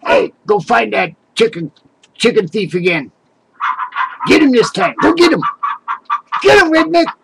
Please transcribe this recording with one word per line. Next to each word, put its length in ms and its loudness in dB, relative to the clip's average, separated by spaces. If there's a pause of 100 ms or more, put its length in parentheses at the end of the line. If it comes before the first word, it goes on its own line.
Hey, 260 2 (140)
go 140 0
find 320 0
that 200 -4 (220)
chicken, 380 -2 (420)
chicken 340 0
thief 260 -6
again. 360 -2 (1160)
Get 160 4
him 100 4
this 180 2
time. 320 -2
Go 120 2
get 180 4
him. 100 -2 (1000)
Get 200 6
him, 100 0
Redneck. 340 2 (180)